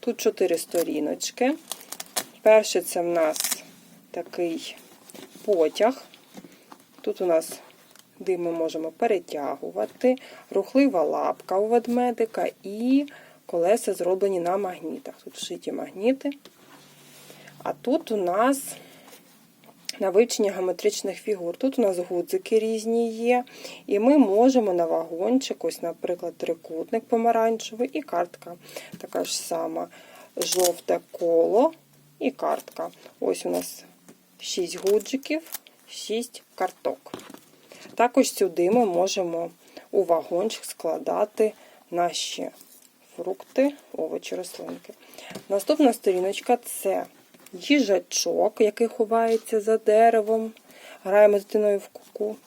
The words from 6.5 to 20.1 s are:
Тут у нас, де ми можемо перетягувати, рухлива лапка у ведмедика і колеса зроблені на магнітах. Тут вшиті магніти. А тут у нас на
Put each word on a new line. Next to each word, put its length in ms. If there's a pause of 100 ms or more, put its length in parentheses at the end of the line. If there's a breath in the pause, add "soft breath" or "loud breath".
Тут 200
у 60
нас, 340 (580 loud breath)
де 200
ми 140
можемо 380
перетягувати, 1300 (340 loud breath)
рухлива 520
лапка 560
у 80
ведмедика 840 (140)
і 440 (400 loud breath)
колеса 480
зроблені 460
на 160
магнітах. 580 (100)
Тут 100
вшиті 380
магніти. 580 (1300 loud breath)
А 100
тут 380
у 60
нас 460 (1400 loud breath)
на 100